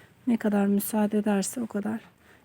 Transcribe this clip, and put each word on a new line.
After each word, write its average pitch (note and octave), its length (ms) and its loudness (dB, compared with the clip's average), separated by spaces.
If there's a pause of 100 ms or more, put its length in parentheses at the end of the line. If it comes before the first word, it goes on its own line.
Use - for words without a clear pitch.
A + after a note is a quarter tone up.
(280)
ne A#3 100 4
kadar G3+ 280 2
müsaade G#3 520 2
ederse G#3 440 0
o A3+ 60 -4
kadar G#3 320 -4 (460)